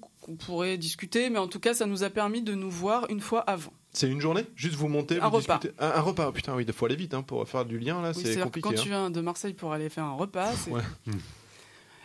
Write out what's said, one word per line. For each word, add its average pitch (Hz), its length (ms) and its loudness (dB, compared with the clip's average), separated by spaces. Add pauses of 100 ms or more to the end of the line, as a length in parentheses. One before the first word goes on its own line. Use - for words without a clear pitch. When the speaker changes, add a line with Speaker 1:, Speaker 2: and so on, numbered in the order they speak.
(200)
Speaker 1:
qu'on 160 160 -12
pourrait 180 420 -2
discuter, 190 520 0
mais 226 100 2
en 190 80 2
tout 196 140 -10
cas, 233 120 4
ça 233 120 2
nous 196 180 0
a 196 60 2
permis 214 320 0
de 214 120 -2
nous 190 160 -2
voir 196 400 2
une 208 120 -2
fois - 200 2
avant. 185 300 -2 (220)
Speaker 2:
C'est 131 160 4
une 139 100 0
journée ? 160 240 2 (140)
Juste 156 180 0
vous 151 140 0
montez, 147 320 2
Speaker 1:
Un 214 80 6
Speaker 2:
vous 214 80 6
Speaker 1:
repas. 208 220 4
Speaker 2:
discutez. - 220 -6
Un, 147 100 4
un 156 100 6
repas, 160 320 2
putain, - 200 -4
oui, 123 140 2
il 110 60 2
faut - 120 0
aller 127 120 2
vite, 170 160 -4
hein, 131 80 0
pour 123 260 -4
faire 127 160 0
du 117 160 -4
lien, 160 220 -2
là, 170 80 0
Speaker 1:
Oui, 165 60 -2
Speaker 2:
c'est 175 80 -4
Speaker 1:
c'est-à-dire 202 180 2
que - 20 2 (160)
Speaker 2:
compliqué, 160 100 0
Speaker 1:
quand 220 80 2
Speaker 2:
hein. - 60 2
Speaker 1:
tu 202 60 -2
viens 196 200 0
de 170 120 -2
Marseille 175 320 -2
pour 165 180 -6
aller 156 160 -2
faire 156 160 -4
un 143 120 -2
repas, 190 380 0
c'est 180 180 -4
Speaker 2:
Ouais. 120 100 0 (240)
Speaker 3:
Hmm. 113 60 -4 (920)